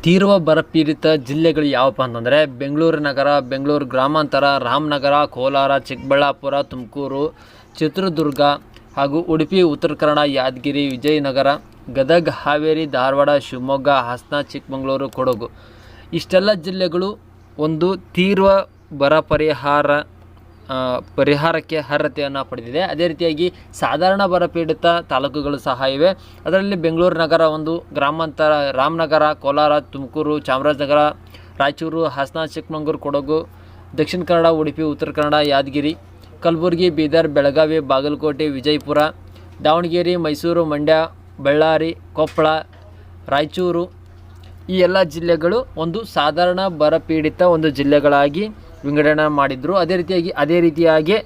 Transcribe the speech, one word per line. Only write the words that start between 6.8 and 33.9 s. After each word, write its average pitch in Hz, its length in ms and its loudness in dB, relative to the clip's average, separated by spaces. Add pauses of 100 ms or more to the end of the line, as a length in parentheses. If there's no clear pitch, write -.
ಚಿತ್ರದುರ್ಗ 156 640 -2 (560)
ಹಾಗೂ 143 240 -2
ಉಡುಪಿ, 175 400 0
ಉತ್ತರ 151 320 0
ಕನ್ನಡ, 147 320 0
ಯಾದಗಿರಿ, 135 640 -2
ವಿಜಯನಗರ, 135 580 0 (460)
ಗದಗ, 151 360 2
ಹಾವೇರಿ, 156 560 0
ಧಾರವಾಡ, 135 440 2
ಶಿವಮೊಗ್ಗ, 135 600 -2
ಹಾಸನ, 127 520 -2
ಚಿಕ್ಕಮಗಳೂರು, 135 680 -6
ಕೊಡಗು. 123 400 -4 (640)
ಇಷ್ಟೆಲ್ಲ 190 400 0
ಜಿಲ್ಲೆಗಳು 185 640 -4 (420)
ಒಂದು 160 380 0
ತೀವ್ರ 190 540 2 (460)
ಬರ 139 220 4
ಪರಿಹಾರ, 147 680 0 (840)
ಆ, 127 300 -4 (160)
ಪರಿಹಾರಕ್ಕೆ 151 640 0
ಅರ್ಹತೆಯನ್ನು 143 720 -4
ಪಡೆದಿದೆ. 123 300 -6
ಅದೇ 170 280 -2
ರೀತಿಯಾಗಿ 165 460 -2 (200)
ಸಾಧಾರಣ 180 520 0
ಬರ 175 200 0
ಪೀಡಿತ 165 400 -4 (240)
ತಾಲೂಕುಗಳು 139 480 -4
ಸಹ 127 240 -4 (120)
ಇವೆ. 156 160 2 (360)
ಅದರಲ್ಲಿ 190 300 0
ಬೆಂಗಳೂರು 165 440 0
ನಗರ 165 220 2
ಒಂದು, 156 420 -2 (100)
ಗ್ರಾಮಾಂತರ, 147 760 0
ರಾಮನಗರ, 151 640 2
ಕೋಲಾರ, 147 460 2
ತುಮಕೂರು, 147 600 -6
ಚಾಮರಾಜನಗರ, 143 580 0 (600)
ರಾಯಚೂರು, 160 460 -2
ಹಾಸನ, 139 420 -4
ಚಿಕ್ಕಮಗಳೂರು, 156 520 -8
ಕೊಡಗು, 143 520 -4 (480)